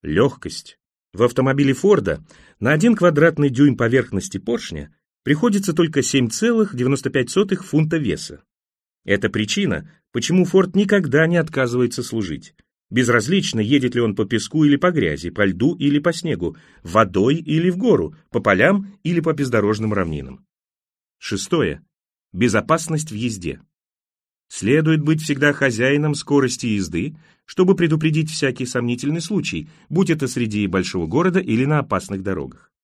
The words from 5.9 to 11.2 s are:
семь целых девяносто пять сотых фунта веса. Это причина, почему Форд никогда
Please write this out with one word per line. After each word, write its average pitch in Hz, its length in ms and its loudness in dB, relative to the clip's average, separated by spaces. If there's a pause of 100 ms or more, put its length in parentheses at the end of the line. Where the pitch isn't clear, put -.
семь 127 260 0
целых 220 480 0
девяносто 131 320 -2
пять 123 220 -2
сотых 196 340 0
фунта 156 320 0
веса. 113 460 -6 (600)
Это 101 240 0
причина, 107 600 -4 (240)
почему 175 300 2
Форд 185 320 2
никогда 175 500 2